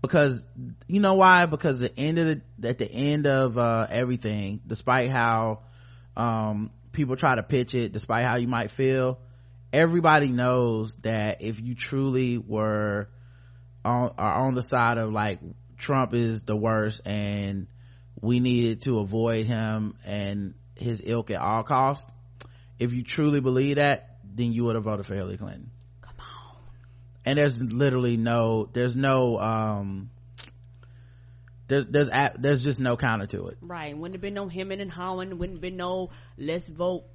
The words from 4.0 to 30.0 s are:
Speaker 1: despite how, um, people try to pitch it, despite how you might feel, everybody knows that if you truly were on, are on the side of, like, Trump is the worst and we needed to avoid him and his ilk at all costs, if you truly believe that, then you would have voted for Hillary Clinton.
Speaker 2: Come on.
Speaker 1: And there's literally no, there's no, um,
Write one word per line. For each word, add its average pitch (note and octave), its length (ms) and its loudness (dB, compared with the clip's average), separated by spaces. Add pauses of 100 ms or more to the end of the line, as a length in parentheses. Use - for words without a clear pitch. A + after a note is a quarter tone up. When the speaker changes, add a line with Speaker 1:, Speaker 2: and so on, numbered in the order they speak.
Speaker 1:
despite B2 440 0
how, A2+ 540 0 (520)
um, A2 560 -2 (220)
people C3 240 -2
try C3+ 180 4
to G#2+ 80 -2
pitch B2 320 0
it, A2+ 160 -2
despite A2+ 320 -2
how A#2+ 140 0
you A#2+ 100 -2
might A#2 240 -2
feel, C3 480 0 (540)
everybody D#3 580 6
knows A#2+ 720 2
that G#2+ 380 -2
if A2 200 -6
you A#2+ 140 -8
truly C3 640 0
were G#2+ 720 -2 (760)
on, B2 340 0
are G2+ 280 0
on C3 100 0
the B2 80 -2
side A#2 340 2
of, A2 140 -2
like, G#2 280 -2 (380)
Trump C3 360 -2
is A2+ 300 0
the G#2+ 120 -2
worst G#2+ 500 0
and G2+ 640 -4 (540)
we B2 180 2
needed A#2+ 420 2
to A#2+ 180 0
avoid A2 480 0
him A2 480 -2 (100)
and G2+ 480 -6 (220)
his A#2 280 -4
ilk A2+ 280 -2
at F2+ 100 -4
all G#2+ 220 0
costs, C3+ 460 0 (680)
if A#2+ 140 0
you B2 100 -4
truly D3 380 2
believe C3 360 2
that, C#3+ 460 0
then A2+ 300 -2
you A#2+ 120 0
would A2+ 100 2
have G#2+ 100 -2
voted G#2 200 -4
for G2+ 100 -8
Hillary F#2+ 220 -6
Clinton. - 340 -14 (300)
Speaker 2:
Come - 180 -20
on. - 360 -18 (720)
Speaker 1:
And C3+ 140 2
there's C3 220 2
literally B2 560 2
no, A2+ 540 2
there's B2 240 -2
no, C3 440 2
um, G#2+ 720 -2 (1600)